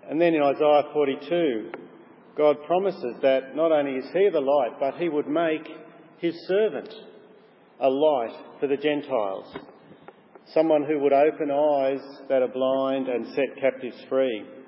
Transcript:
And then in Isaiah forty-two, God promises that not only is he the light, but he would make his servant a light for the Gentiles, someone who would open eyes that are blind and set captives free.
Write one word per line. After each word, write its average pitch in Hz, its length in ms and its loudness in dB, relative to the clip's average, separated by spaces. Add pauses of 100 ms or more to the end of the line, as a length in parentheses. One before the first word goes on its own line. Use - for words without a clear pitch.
And 143 120 -2
then 170 140 4
in 151 80 2
Isaiah 143 500 4
forty-two, 143 760 0 (680)
God 151 200 4 (100)
promises 180 560 -2
that 135 320 2
not 160 160 2
only 143 220 2
is 131 200 -6
he 196 200 4
the 160 80 2
light, 135 400 0
but 139 140 -2
he 170 140 -4
would 147 200 -2
make 156 400 -2 (500)
his 165 160 -4 (140)
servant 185 440 -2 (840)
a 135 100 2
light 135 460 2 (240)
for 147 80 -4
the 139 100 0
Gentiles, 135 680 -4 (1040)
someone 156 320 2
who 151 140 -2
would 139 140 2
open 147 400 2
eyes 139 480 2 (280)
that 131 140 2
are 123 60 0
blind 135 580 0
and 117 200 -4 (100)
set 135 240 -2
captives 127 480 -4
free. 131 360 -2 (240)